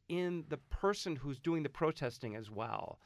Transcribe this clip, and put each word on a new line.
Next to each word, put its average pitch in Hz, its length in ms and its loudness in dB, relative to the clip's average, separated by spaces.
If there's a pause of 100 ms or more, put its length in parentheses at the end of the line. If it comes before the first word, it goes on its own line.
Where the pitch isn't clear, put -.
in 175 400 0
the 151 80 -2
person - 600 2
who's 131 220 -4
doing 165 240 2
the 143 60 0
protesting 139 680 0
as 107 160 -8
well. 107 560 -4